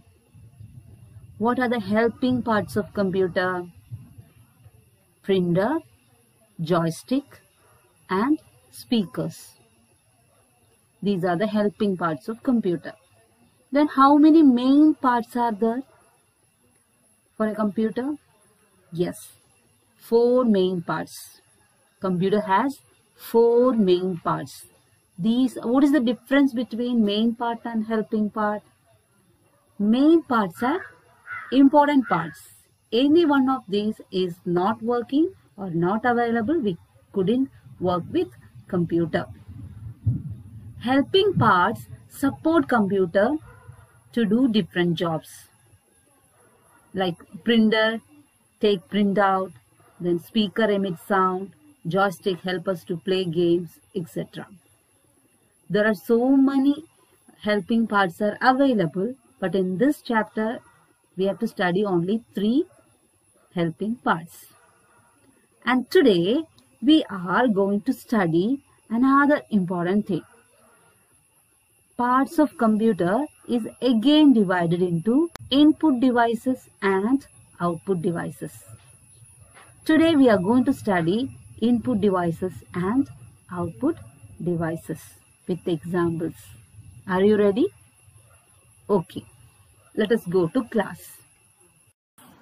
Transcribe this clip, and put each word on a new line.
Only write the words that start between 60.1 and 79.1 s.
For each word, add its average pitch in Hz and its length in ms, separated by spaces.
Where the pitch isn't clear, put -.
we 190 100
have 196 120
to 226 80
study 185 380
only 190 400
three 226 300
helping 180 400
parts. 180 520
And 254 240
today, 240 540
we 294 260
are 190 380
going 202 360
to 269 100
study 196 720
another 269 600
important 185 580
thing. 175 140
Parts 262 440
of - 180
computer 220 680
is 233 200
again 269 520
divided 180 500
into 208 480
input 302 480
devices 240 680
and 214 420
output 175 420
devices. 165 640